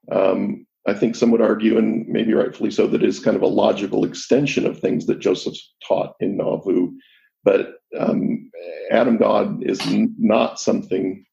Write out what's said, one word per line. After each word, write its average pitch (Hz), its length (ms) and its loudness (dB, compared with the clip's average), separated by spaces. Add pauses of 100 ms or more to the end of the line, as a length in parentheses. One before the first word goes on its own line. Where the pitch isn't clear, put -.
(120)
Um, 98 540 0 (220)
I 101 60 -2
think 113 220 -2
some 117 160 2
would 117 100 2
argue, 107 360 2
and 110 300 0
maybe 107 260 0
rightfully - 380 -2
so, - 160 0
that - 160 0
it 104 40 4
is - 120 0
kind 107 160 0
of - 80 2
a - 40 2
logical 101 580 2
extension - 600 0
of 90 140 -2
things - 260 -2
that - 140 0
Joseph - 360 -2 (300)
taught 95 360 -2
in 95 160 -2
Nauvoo. 92 540 0 (520)
But, 98 300 2 (260)
um, - 500 -2 (400)
Adam 113 280 2
God 104 440 2
is - 200 2
n-, 110 360 0
not 113 420 2
something 95 720 -2